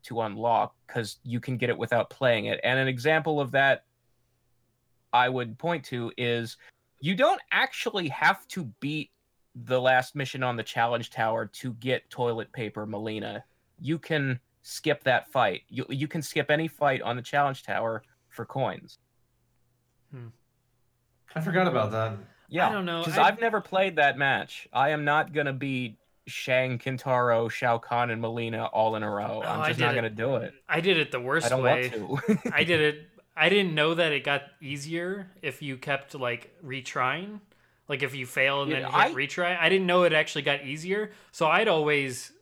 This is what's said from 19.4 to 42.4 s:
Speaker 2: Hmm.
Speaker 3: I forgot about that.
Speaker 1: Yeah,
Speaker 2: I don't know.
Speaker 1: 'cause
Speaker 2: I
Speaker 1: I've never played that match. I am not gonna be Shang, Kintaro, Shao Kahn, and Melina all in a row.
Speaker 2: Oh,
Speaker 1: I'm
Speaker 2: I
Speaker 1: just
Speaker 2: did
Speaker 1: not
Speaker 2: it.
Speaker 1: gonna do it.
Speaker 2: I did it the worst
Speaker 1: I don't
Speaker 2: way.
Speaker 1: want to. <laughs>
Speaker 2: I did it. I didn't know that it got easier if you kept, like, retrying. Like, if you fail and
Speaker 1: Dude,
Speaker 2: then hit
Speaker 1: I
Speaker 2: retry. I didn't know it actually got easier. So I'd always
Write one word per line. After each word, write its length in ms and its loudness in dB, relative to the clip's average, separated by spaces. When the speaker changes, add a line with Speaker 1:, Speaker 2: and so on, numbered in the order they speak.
Speaker 2:
Hmm. 160 -16
Speaker 3:
I 60 -4
forgot 260 2
about 240 0
that. 260 -2
Speaker 1:
Yeah, 200 2
Speaker 2:
I 20 0
don't 140 -2
know. 180 -2
Speaker 1:
'cause 140 -2
Speaker 2:
I 100 8
Speaker 1:
I've 120 2
never 200 2
played 380 0
that 200 4
match. 540 0
I 180 4
am 140 0
not 300 2
gonna 200 0
be 440 -6
Shang, 500 0
Kintaro, 720 2
Shao 280 0
Kahn, 320 0
and 120 -4
Melina 440 -4
all 320 2
in 60 -2
a 60 -2
row. 340 -4
Speaker 2:
Oh, 40 -4
Speaker 1:
I'm 140 -2
Speaker 2:
I 60 0
Speaker 1:
just 120 -2
Speaker 2:
did 60 2
Speaker 1:
not 80 2
Speaker 2:
it. 20 0
Speaker 1:
gonna 140 0
do 280 -2
it. 160 -6
Speaker 2:
I 140 0
did 160 4
it 140 0
the 100 -4
worst 240 0
Speaker 1:
I 40 2
don't 140 2
Speaker 2:
way. 340 4
Speaker 1:
want 280 -4
to. 260 0
<laughs> 20 -6
Speaker 2:
I 120 4
did 160 2
it. 280 0
I 140 2
didn't 260 2
know 180 2
that 180 2
it 120 -2
got 200 0
easier 720 -8
if 180 -8
you 160 -6
kept, 380 -6
like, 380 -6
retrying. 720 -4
Like, 140 -4
if 140 -4
you 100 -6
fail 380 0
and 80 -2
Speaker 1:
Dude, 120 -2
Speaker 2:
then 80 -6
hit 20 -4
Speaker 1:
I 180 4
Speaker 2:
retry. 480 -2
I 100 4
didn't 160 4
know 180 6
it 100 6
actually 280 0
got 240 0
easier. 460 -6
So 160 0
I'd 200 4
always 640 2